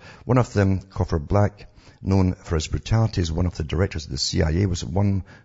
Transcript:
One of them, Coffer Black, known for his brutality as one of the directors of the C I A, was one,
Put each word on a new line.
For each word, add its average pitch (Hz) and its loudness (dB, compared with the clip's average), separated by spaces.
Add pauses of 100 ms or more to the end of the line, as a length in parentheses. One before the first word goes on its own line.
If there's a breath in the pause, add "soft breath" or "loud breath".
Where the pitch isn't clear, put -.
(240 loud breath)
One 127 2
of 123 0
them, 95 2
Coffer - -4
Black, 101 0 (340 loud breath)
known 95 4
for - -6
his 78 0
brutality 110 0
as 82 -2
one 85 0
of 87 -2
the 85 -4
directors 82 -2
of - -12
the 64 -6
C - 0
I 78 2
A, 90 2
was 87 -4
one, 98 0 (200 loud breath)